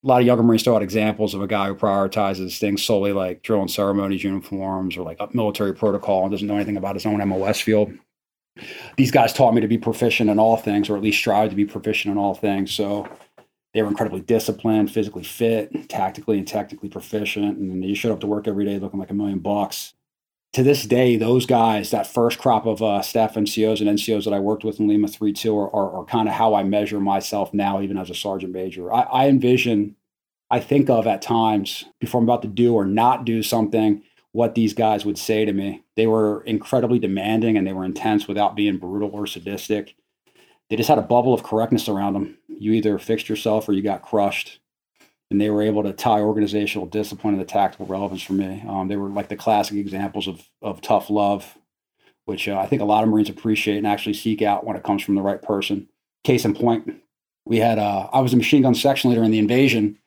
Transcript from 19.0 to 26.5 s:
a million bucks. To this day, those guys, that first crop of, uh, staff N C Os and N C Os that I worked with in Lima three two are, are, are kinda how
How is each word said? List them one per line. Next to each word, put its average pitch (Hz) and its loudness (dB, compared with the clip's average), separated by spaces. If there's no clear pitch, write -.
a 98 -6
million 101 -2
bucks. 101 -4
To 131 2
this 131 4
day, 123 4
those 120 2
guys, 113 2
that 104 -2
first 117 0
crop 113 2
of, 110 -2
uh, 101 2
staff 110 0
N 104 0
C 107 0
Os 110 0
and 104 0
N 104 2
C 110 -2
Os 101 -2
that 107 -2
I 101 0
worked 104 -2
with 104 -4
in 107 2
Lima 104 4
three 104 -2
two 107 -2
are, 98 -4
are, 98 -2
are 90 -12
kinda 110 -2
how 110 2